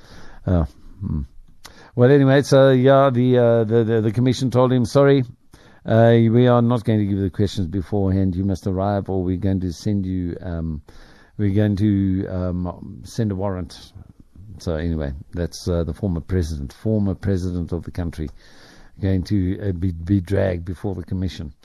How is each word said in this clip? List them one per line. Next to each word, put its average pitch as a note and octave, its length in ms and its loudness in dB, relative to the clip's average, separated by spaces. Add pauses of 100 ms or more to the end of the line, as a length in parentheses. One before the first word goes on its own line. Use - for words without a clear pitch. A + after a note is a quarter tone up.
(460)
Uh, F2 200 2 (340)
hmm. E2+ 220 -6 (720)
Well, B2 160 6
anyway, C#3 300 6
so, C3+ 300 6
yeah, C3+ 400 6
the, B2 260 2
uh, A#2 280 4
the, A2+ 200 2
the, A2+ 160 0
the G#2+ 120 0
commission B2 380 0
told B2 220 2
him, B2 140 2
"Sorry, C#3 380 4 (600)
uh, A#2 320 6 (140)
we B2 160 4
are A#2+ 160 4
not A#2 220 0
going A2 160 2
to G#2 40 0
give G2 140 -2
you G2 40 -2
the F#2+ 60 0
questions G2 380 -2
beforehand. F#2+ 680 0
You F#2+ 100 -2
must G2 220 -2
arrive, G2 440 -2
or F#2+ 120 -2
we're F#2 140 -2
going F#2+ 240 -2
to F2 140 -6
send G2+ 320 -4
you, F#2 340 -6
um, E2 400 -8 (560)
we're G2+ 180 -2
going G#2+ 220 2
to, G2 520 0
um, F2+ 760 -6
send G#2+ 260 -4
a G2 40 -4
warrant." F#2 580 -8 (640)
So E2 180 -4
anyway, D#2 360 -4 (220)
that's, E2+ 340 -8
uh, E2+ 160 0
the D#2+ 80 -6
former E2+ 280 -4
president, D#2 520 -4
former G#2 420 -2
president F2+ 580 -4
of E2+ 100 -6
the - 80 -14
country, D#2+ 400 -8 (720)
going F#2+ 240 0
to, F#2+ 360 -2
uh, G2+ 120 -4
be, F2 180 -4
be E2+ 300 0
dragged F2+ 440 -2
before F#2 300 -8
the F2 80 -10
commission. F2+ 500 -8 (120)